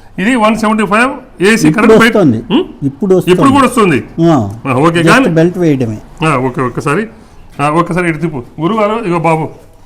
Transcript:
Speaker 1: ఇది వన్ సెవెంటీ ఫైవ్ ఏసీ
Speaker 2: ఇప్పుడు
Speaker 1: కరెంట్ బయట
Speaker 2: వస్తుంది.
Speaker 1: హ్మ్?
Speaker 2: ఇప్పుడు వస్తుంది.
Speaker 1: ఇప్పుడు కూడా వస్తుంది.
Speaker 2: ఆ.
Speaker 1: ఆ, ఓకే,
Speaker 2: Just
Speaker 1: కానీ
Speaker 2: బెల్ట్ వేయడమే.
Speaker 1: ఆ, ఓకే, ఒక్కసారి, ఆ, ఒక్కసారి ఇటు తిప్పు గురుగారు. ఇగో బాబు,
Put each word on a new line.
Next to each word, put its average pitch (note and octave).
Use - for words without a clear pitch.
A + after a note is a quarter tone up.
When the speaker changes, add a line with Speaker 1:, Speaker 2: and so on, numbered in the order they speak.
Speaker 1:
ఇది A3
వన్ A3
సెవెంటీ G#3+
ఫైవ్ A#3
ఏసీ A3
Speaker 2:
ఇప్పుడు G#3+
Speaker 1:
కరెంట్ A3
బయట A3+
Speaker 2:
వస్తుంది. C#3
Speaker 1:
హ్మ్? G#3
Speaker 2:
ఇప్పుడు F#3
వస్తుంది. F3+
Speaker 1:
ఇప్పుడు C4+
కూడా C4+
వస్తుంది. G3+
Speaker 2:
ఆ. C#3
Speaker 1:
ఆ, B2+
ఓకే, E3
Speaker 2:
Just E3+
Speaker 1:
కానీ B3
Speaker 2:
బెల్ట్ E3+
వేయడమే. C#3
Speaker 1:
ఆ, D3
ఓకే, C3
ఒక్కసారి, D3
ఆ, D3
ఒక్కసారి E3+
ఇటు D3+
తిప్పు D3
గురుగారు. G#3+
ఇగో F3
బాబు, D#3+